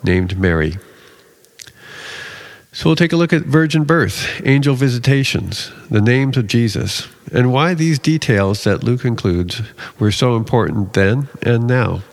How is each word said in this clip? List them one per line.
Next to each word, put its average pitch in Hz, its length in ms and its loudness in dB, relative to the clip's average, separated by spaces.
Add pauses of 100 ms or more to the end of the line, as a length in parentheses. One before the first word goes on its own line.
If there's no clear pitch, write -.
named 90 340 0
Mary. 85 420 0 (1900)
So - 160 -2
we'll 160 80 4
take 165 160 0
a 170 40 0
look 170 160 2
at 165 100 2
virgin 156 420 2
birth, 147 600 -2
angel 139 300 4
visitations, 123 960 -2 (180)
the 110 120 2
names 127 360 2
of 113 120 0
Jesus, 113 580 -2 (260)
and 127 200 2
why 151 200 2
these 160 280 0
details 101 640 0
that 101 180 0
Luke 120 220 -2
includes 92 580 -2 (380)
were 107 100 4
so 123 240 0
important 107 580 0
then 113 360 2 (120)
and 117 280 2
now. 101 340 0 (100)